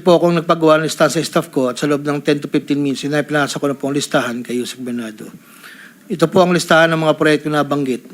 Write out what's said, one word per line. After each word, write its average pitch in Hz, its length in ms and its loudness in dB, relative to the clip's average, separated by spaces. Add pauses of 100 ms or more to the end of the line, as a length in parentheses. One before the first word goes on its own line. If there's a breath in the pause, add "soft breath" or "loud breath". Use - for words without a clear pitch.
po 170 160 6
akong 170 240 2
nagpagawa 160 400 4
ng 151 80 -2
listahan 147 240 2
sa 160 80 0
staff 156 240 -2
ko 127 240 -2
at 113 80 -6
sa 151 80 -2
loob 147 160 0
ng 147 160 -2
ten 147 240 0
to 143 80 -8
fifteen 147 320 -2
minutes, 139 240 -4
sinay-, 147 160 0
pinasa 147 400 -4
ko 143 80 0
na 135 80 -6
po 139 80 -6
ang 139 80 -2
listahan 127 480 -2
kay 120 160 -6
Yusek 123 240 -8
Bernardo. 117 480 -10 (800 loud breath)
Ito 165 160 0
po 180 160 4
ang 175 80 2
listahan 165 400 4
ng 165 80 0
mga 156 160 2
proyekto 151 320 2
na 147 160 0
banggit. 139 400 -2 (100)